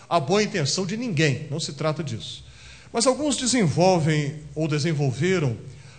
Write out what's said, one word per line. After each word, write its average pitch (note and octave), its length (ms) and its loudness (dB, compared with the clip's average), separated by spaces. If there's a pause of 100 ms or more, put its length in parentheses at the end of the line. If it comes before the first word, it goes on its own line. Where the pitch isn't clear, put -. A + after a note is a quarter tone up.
a E3+ 120 2
boa E3 200 2
intenção G3 460 0
de G3 100 -4
ninguém, D#3+ 540 0
não C#3+ 80 -4
se - 140 -8
trata D#3 320 -2
disso. - 400 -10 (480)
Mas A3+ 160 2
alguns B3+ 280 0
desenvolvem E3 1040 2 (140)
ou D#3+ 140 -2
desenvolveram D3 880 0 (400)